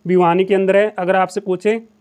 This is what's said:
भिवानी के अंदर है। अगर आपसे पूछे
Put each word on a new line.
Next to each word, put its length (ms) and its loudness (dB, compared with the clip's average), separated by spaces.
भिवानी 400 2
के 100 0
अंदर 220 2
है। 220 0
अगर 160 -2
आपसे 260 -2
पूछे 400 -4